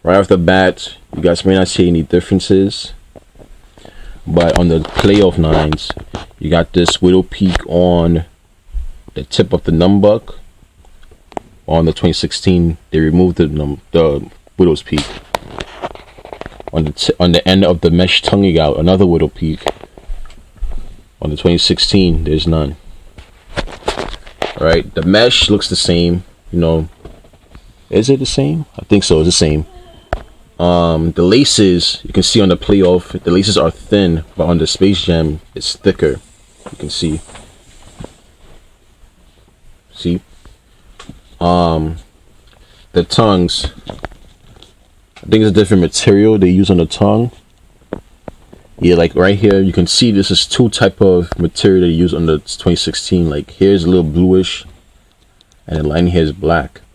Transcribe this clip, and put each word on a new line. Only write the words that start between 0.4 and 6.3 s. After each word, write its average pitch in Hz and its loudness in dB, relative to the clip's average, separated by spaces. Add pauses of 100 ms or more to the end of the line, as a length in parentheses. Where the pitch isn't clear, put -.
you 76 -8
guys 85 0
may 95 4
not 95 2
see 90 2
any 82 2
differences, 95 0 (1300)
but 85 2
on 87 2
the 80 2
playoff 98 2
nines, 78 0 (480)